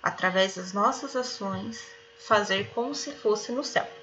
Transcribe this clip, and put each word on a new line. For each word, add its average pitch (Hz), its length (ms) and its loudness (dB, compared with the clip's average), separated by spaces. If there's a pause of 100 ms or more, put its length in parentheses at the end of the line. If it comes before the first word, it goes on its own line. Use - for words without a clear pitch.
através 190 520 2
das 185 180 -8
nossas 262 440 0
ações, 202 680 -4 (340)
fazer 202 520 2
como 254 240 -2
se 285 180 -6
fosse 214 400 2
no 277 120 -2
céu. - 240 0 (140)